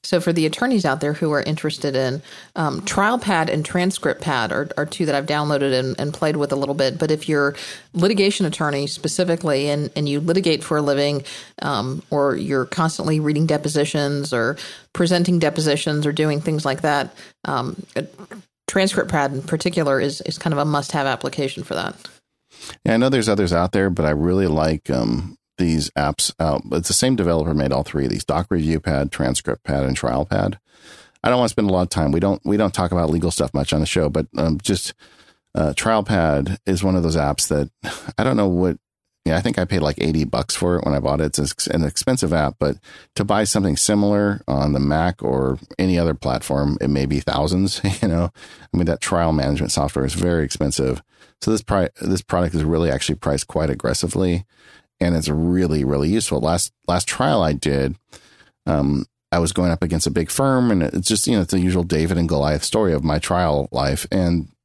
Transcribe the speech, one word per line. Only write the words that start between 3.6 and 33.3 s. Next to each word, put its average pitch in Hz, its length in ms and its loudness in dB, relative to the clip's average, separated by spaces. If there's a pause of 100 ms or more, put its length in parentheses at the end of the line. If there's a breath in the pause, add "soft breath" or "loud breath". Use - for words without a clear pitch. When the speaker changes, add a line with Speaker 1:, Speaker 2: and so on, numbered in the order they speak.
Speaker 1:
TranscriptPad 156 880 -2
are, 139 240 -4
are 147 100 -2
two - 200 -4
that 143 100 0
I've 139 100 -2
downloaded 147 500 0
and, 131 220 -2
and 147 160 -4
played 151 220 -2
with 143 160 -2
a 135 40 -2
little 139 200 -2
bit. 139 200 0
But 156 140 -2
if 151 180 -2
you're 143 280 2 (360 loud breath)
litigation 196 540 2
attorney 143 400 -2
specifically 160 840 -2
and, 147 280 -2
and 147 120 -2
you 143 120 -2
litigate 170 420 2
for 156 140 -2
a 151 60 2
living, 143 420 0 (360 loud breath)
um, 131 500 -4
or 143 260 0
you're 127 300 -2
constantly 160 520 0
reading 151 280 0
depositions 147 840 0
or 123 240 0 (360 loud breath)
presenting 175 480 2
depositions 151 680 0
or 147 60 0
doing 156 280 0
things 156 240 -2
like - 180 -2
that, 147 300 0 (320 loud breath)
um, 131 380 -4 (140)
uh, - 60 -2 (680)
TranscriptPad 175 640 0
in 139 100 -6
particular 156 580 0
is, 143 200 -2
is - 180 -8
kind 160 160 -2
of 143 60 0
a 143 40 0
must-have 147 440 -2
application 135 560 -4
for - 100 -8
that. - 220 -6 (880 loud breath)
Speaker 2:
Yeah, 113 100 4
I - 20 4
know 123 120 4
there's 123 200 2
others 98 240 2
out 87 200 2
there, 98 180 2
but 82 140 0
I 76 60 4
really 87 360 2
like, 78 420 2
um, 64 480 -2 (220)
these 80 340 0
apps 73 460 -2
out. 76 220 0 (120)
It's 82 160 -2
the - 40 -2
same 127 240 2
developer 82 380 2
made 67 180 2
all 65 100 0
three 69 220 -2
of 62 60 0
these, - 160 -4
Doc 82 240 -2
Review 80 280 2
Pad, 71 320 0
Transcript - 540 -2
Pad, 69 200 0
and 65 120 0
TrialPad. - 640 -2 (680 loud breath)
I 117 60 4
don't 123 80 4
wanna 120 100 4
spend 104 220 0
a - 20 2
lot 92 80 4
of 90 80 0
time. 76 240 0
We 85 80 2
don't, 98 240 0
we 104 140 2
don't 101 160 2
talk 90 180 0
about 85 160 2
legal 85 220 0